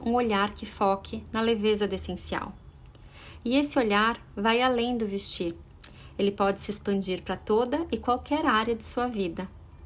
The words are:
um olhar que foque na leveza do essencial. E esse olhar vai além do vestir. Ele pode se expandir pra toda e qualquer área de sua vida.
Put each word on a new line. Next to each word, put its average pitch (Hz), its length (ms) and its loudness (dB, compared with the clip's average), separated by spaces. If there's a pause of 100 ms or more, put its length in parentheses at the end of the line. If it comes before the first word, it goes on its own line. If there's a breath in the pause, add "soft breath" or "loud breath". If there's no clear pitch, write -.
um 233 60 2
olhar 208 420 2
que - 100 -10
foque 202 680 0
na 220 80 0
leveza 214 480 2
do 190 80 -2
essencial. - 560 -6 (920 loud breath)
E 247 120 2
esse 294 200 2
olhar 220 480 2 (120)
vai 226 260 4
além 247 340 2
do 220 120 -2
vestir. 196 480 -4 (600 loud breath)
Ele 202 140 4
pode 202 300 0
se - 100 -6
expandir 196 500 -2
pra 185 160 -4
toda 247 540 2
e 233 60 0
qualquer 269 500 0
área 226 300 2
de 220 80 -8
sua 247 240 -2
vida. 190 400 -2 (380)